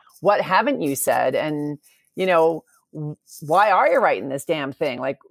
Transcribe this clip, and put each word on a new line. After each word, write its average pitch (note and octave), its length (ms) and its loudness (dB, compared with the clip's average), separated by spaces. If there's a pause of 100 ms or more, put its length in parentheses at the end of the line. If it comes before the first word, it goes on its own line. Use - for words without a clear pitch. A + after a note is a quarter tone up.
(220)
what F#3+ 200 2
haven't G#3+ 400 0
you C#3+ 140 -2
said? B2+ 400 0
And, D3 420 -4 (380)
you F#3 100 -2
know, E3 400 2 (280)
w-, D3+ 220 -10 (260)
why F3+ 300 2
are G#3 160 4
you C#4+ 120 4
writing C#3 280 0
this C3+ 160 -8
damn C#3+ 300 -4
thing? C3 260 -4
Like, C3+ 200 -6 (120)